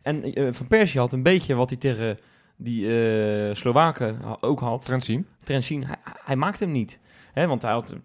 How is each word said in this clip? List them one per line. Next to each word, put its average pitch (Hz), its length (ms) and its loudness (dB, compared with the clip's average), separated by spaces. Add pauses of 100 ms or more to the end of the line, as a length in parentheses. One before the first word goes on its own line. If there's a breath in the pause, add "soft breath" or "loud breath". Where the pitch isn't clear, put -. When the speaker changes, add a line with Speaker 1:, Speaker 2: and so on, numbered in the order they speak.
Speaker 1:
En, 147 300 -4
eh, 135 180 0
Van 123 160 -8
Persie 175 320 4
had 123 140 2
een 127 100 0
beetje 175 320 4
wat 127 140 2
hij 127 100 -6
tegen 113 400 -2 (380 soft breath)
die, 113 300 -4 (640)
eh, 104 60 -4
Slowaken 123 680 2
ha-, 110 180 -8
ook 131 180 0
had. 123 260 -4
Speaker 2:
Trentin. 127 420 -2 (160)
Speaker 1:
Trentin, 139 400 -2
hij, 139 120 -8 (300)
hij 135 100 -2
maakte 190 280 -2
hem 170 100 -2
niet. 117 260 -4 (340 soft breath)
Hè, 165 140 0
want 131 140 -2
hij 110 100 -2
had 117 340 -4